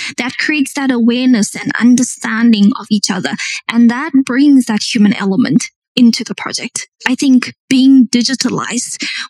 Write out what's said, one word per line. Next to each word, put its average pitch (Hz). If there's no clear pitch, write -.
That 254
creates 302
that 277
awareness 240
and -
understanding 233
of 311
each 214
other. 185
And 233
that 285
brings 269
that 214
human 208
element 185
into 240
the 214
project. -
I 247
think 262
being 262
digitalized, 240